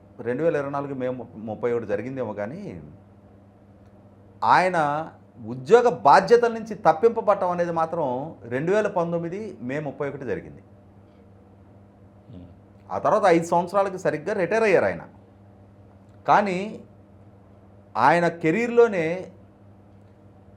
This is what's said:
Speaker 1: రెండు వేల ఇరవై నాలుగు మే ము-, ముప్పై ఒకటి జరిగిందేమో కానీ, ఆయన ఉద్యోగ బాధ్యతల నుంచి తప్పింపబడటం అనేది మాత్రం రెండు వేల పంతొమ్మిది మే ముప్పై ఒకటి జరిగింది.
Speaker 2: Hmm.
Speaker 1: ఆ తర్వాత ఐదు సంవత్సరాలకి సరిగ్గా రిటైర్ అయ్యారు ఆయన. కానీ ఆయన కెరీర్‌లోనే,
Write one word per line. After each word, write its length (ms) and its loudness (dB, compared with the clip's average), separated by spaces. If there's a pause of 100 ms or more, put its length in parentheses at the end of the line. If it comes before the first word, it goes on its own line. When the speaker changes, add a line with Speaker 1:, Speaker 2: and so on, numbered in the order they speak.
(200)
Speaker 1:
రెండు 240 -4
వేల 120 2
ఇరవై 160 -4
నాలుగు 220 -6
మే 160 -4
ము-, 260 -8
ముప్పై 360 -6
ఒకటి 140 -2
జరిగిందేమో 480 -4
కానీ, 480 -10 (1600)
ఆయన 340 4 (680)
ఉద్యోగ 420 4
బాధ్యతల 640 6
నుంచి 220 -10
తప్పింపబడటం 760 2
అనేది 200 -2
మాత్రం 720 -4
రెండు 280 -4
వేల 160 2
పంతొమ్మిది 760 -6
మే 180 -6
ముప్పై 300 -6
ఒకటి 160 -12
జరిగింది. 380 -8 (1700)
Speaker 2:
Hmm. 160 -18 (440)
Speaker 1:
ఆ 60 -4
తర్వాత 280 2
ఐదు 200 4
సంవత్సరాలకి 520 0
సరిగ్గా 360 -4
రిటైర్ 300 0
అయ్యారు 220 4
ఆయన. 200 -4 (1200)
కానీ 560 0 (1120)
ఆయన 300 4
కెరీర్‌లోనే, 1040 0 (1300)